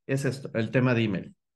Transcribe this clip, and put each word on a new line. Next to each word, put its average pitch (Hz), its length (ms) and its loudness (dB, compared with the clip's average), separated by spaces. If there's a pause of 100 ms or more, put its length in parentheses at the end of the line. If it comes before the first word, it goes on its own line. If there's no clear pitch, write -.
es 139 200 -2
esto, - 280 -4
el 113 160 -2
tema 127 240 2
de 117 100 2
email. 98 320 -4 (200)